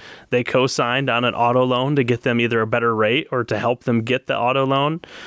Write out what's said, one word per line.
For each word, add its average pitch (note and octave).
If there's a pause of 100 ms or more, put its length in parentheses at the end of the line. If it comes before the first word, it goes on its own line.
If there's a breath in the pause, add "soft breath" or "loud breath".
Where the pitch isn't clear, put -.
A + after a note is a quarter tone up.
(300 loud breath)
they B2
co-signed C3
on A#2+
an A#2+
auto B2
loan B2+
to C#3
get A#2+
them A#2+
either A#2
a A2
better A#2
rate A2
or B2
to A2+
help A#2
them A#2
get B2
the -
auto C3
loan. C#3+ (260 loud breath)